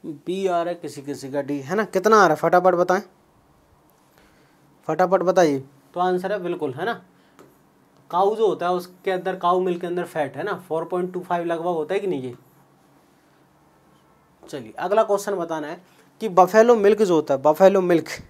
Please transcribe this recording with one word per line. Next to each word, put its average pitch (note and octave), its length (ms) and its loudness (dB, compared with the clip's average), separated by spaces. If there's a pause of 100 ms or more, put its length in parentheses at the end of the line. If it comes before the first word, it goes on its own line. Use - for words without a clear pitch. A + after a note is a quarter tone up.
बी E3+ 420 -8
आ F3 160 0
रहा E3+ 60 -4
है E3+ 60 -6
किसी D3+ 280 -14
किसी C3+ 280 -10
का, C#3+ 120 -4
डी, C#3+ 180 -6
है C#3 160 -6
ना? G#3+ 100 0
कितना G#3 300 2
आ G3+ 100 8
रहा D#3 80 4
है - 40 0
फटाफट F3 360 4
बताएं, F3+ 260 0 (1900)
फटाफट F3+ 340 0
बताइए। F3 360 2 (360)
तो F3+ 60 -6
आंसर F3+ 320 -2
है G#3 80 -4
बिल्कुल, D#3 340 -6
है D#3 120 -8
ना, A#3 80 -6 (1160)
काऊ G3 260 2
जो A3 100 2
होता F3 220 0
है F3+ 60 0
उसके F3+ 360 -6
अंदर, F#3 260 -4
काऊ F#3 240 2
मिल्क F3+ 200 -2
के F3+ 60 -8
अंदर F3 200 -4
फैट D3 300 -6
है C#3+ 80 -8
ना, G3+ 140 -6
फ़ोर D#3+ 280 -6
पॉइंट F3+ 260 -4
टू F3+ 100 -8
फ़ाइव F3 220 -4
लगभग E3+ 300 -4
होता D#3+ 200 -4
है G#3 60 -2
कि G3+ 60 -6
नहीं D3+ 160 -4
ये। B2 120 -10 (2000)
चलिए A#2 320 -16
अगला G3+ 300 0
क्वेश्चन G3+ 320 -2
बताना E3 320 -6
है F3+ 120 -14 (400)
कि A3 100 -4
बफेलो G3+ 460 6
मिल्क G#3 260 4
जो F3+ 120 2
होता D3+ 200 2
है, C3+ 80 -4
बफेलो F#3+ 400 4
मिल्क F3 280 0 (200)